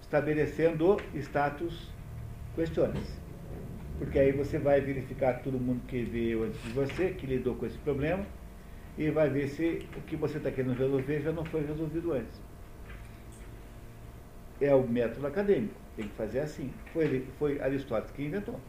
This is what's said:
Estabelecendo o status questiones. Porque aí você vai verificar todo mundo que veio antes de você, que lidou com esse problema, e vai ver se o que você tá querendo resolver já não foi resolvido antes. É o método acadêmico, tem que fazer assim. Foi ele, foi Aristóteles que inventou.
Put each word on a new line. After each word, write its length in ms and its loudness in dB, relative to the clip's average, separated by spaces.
Estabelecendo 920 4
o 220 -4
status 720 -2
questiones. 640 0
Porque 180 0
aí 140 8
você 260 0
vai 240 6
verificar 640 0
todo 160 0
mundo 280 0
que 160 -2
veio 420 0
antes 180 -4
de 80 -6
você, 400 0
que 160 -6
lidou 280 2
com 120 -4
esse 120 -6
problema, 460 0
e 140 2
vai 180 6
ver 200 2
se 460 0
o 60 -8
que 140 -6
você 240 0
tá 100 0
querendo 240 0
resolver 480 2
já 100 0
não 140 -2
foi 180 -2
resolvido 500 -2
antes. 280 -4
É 140 8
o 140 10
método 400 2
acadêmico, 480 4
tem 120 -6
que 80 -10
fazer 240 -2
assim. 340 -4
Foi 140 2
ele, 220 2
foi 240 2
Aristóteles 540 0
que 80 -4
inventou. 460 -4